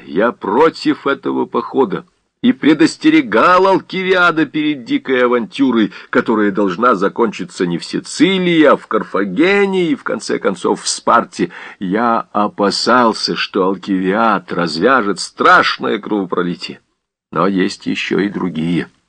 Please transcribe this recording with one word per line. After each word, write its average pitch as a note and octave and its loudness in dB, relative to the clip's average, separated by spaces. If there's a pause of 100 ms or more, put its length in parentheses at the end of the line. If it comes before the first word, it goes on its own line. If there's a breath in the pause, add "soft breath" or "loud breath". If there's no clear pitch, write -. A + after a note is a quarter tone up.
я F#2+ -2
против C#3+ 0
этого C3+ -2
похода" A#2+ -2 (360)
и B2+ 4
предостерегал D#3 4
Алкивиада F3+ 0
перед D3+ -4
дикой C3 0
авантюрой, A#2 2 (180 loud breath)
которая G#2+ 0
должна G#2 2
закончиться F#2+ -2
не E2+ -2
в E2 -12
Сицилии, F3 0
а B2 4
в - -18
Карфагене E3 0
и, C#3 0
в - -8
конце A#2+ -6
концов, G#2 -2
в - -10
Спарте. A#2 -2 (280 loud breath)
Я A2 -2
опасался, G#2 0
что F#2 -2
Алкивиад F#2+ -2
развяжет F#2 0
страшное C3 0
кровопролитие. F2+ -4 (540)
Но F2+ 0
есть G2 -2
ещё G2 -4
и G2+ 0
другие. E2+ -4 (200)